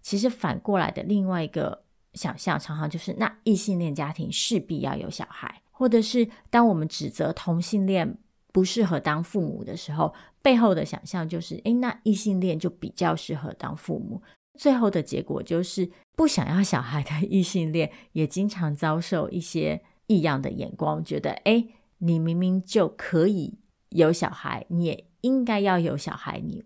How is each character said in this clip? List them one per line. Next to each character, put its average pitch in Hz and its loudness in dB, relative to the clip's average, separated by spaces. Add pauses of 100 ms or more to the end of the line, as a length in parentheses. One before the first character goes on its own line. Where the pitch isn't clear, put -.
其 - -2
实 240 2
反 180 -2
过 202 2
来 160 0
的 - -6
另 196 2
外 170 0
一 - -4
个 - -4 (300)
想 - -6
象 151 -2
常 151 -10
常 151 -4
就 165 -6
是， 170 -8
那 - -2
异 220 4
性 185 0
恋 160 -2
家 151 -4
庭 156 -8
势 - 0
必 151 -6
要 135 -4
有 - -8
小 - -8
孩。 - -14
或 254 2
者 226 6
是 226 2 (220)
当 233 6
我 202 4
们 160 0
指 147 -6
责 160 -2
同 170 0
性 196 0
恋 190 0 (320)
不 190 6
适 214 0
合 170 2
当 151 0
父 196 -4
母 147 -4
的 - -10
时 - -8
候， 156 0 (300)
背 269 6
后 226 6
的 151 -2
想 - -10
象 165 -4
就 165 -4
是 - -10
，“诶， 233 2
那 247 -2
异 214 4
性 196 0
恋 175 0
就 170 -2
比 - -10
较 165 0
适 156 -6
合 143 -8
当 - -8
父 156 -6
母”。 214 -8 (380)
最 277 4
后 233 2
的 185 0
结 139 -4
果 143 -6
就 170 -2
是， 180 -4 (280)
不 320 4
想 160 0
要 175 2
小 165 2
孩 135 -4
的 151 -4
异 190 4
性 165 0
恋 156 0 (180)
也 156 0
经 190 -2
常 165 -2
遭 156 0
受 160 -2
一 175 -4
些 156 -4 (240)
异 185 6
样 139 0
的 135 -6
眼 - -8
光， 151 -2
觉 147 -4
得 147 -2 (160)
，“诶， 226 4 (300)
你 170 2
明 165 0
明 185 2
就 190 2
可 170 2
以 185 -2 (300)
有 160 6
小 - 0
孩， - -10
你 170 0
也 - -6 (140)
应 254 2
该 214 2
要 185 4
有 165 0
小 - -6
孩， - -8
你 - -8